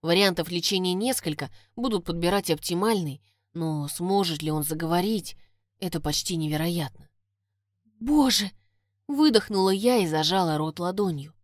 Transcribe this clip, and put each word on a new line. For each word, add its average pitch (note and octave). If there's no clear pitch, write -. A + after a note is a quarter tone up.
Вариантов F3
лечения F#3
несколько, F#3
будут A#3
подбирать E3+
оптимальный. F3+
Но D#3
сможет F3
ли D#3
он D#3
заговорить, F3+
это E3
почти G#3
невероятно. D#3
«Боже!» — A#3+
выдохнула A3+
я A3+
и F#3+
зажала D#3+
рот D#3
ладонью. F3